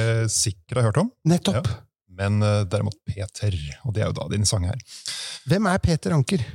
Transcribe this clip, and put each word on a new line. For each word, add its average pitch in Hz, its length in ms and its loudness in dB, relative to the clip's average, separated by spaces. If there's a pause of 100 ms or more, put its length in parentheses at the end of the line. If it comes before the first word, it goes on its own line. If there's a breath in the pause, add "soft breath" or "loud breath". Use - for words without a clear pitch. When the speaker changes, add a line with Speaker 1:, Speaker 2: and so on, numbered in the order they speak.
(340)
Speaker 1:
sikkert - 460 -2
har 117 80 4
hørt 104 100 2
om. 208 140 2 (140)
Speaker 2:
Nettopp. 160 420 2
Speaker 1:
Ja. - 80 -2 (340)
Men, 98 320 0
eh, 104 240 4
derimot 101 380 -2
Peter, 98 500 -4 (320)
og 110 80 -4
det 107 80 0
er 101 80 0
jo - 80 -4
da - 120 -8
din 98 200 0
sang 92 160 0
her. - 140 -4 (680 loud breath)
Speaker 2:
Hvem 190 240 2
er 185 80 2
Peter 175 380 0
Anker? 147 260 2 (140)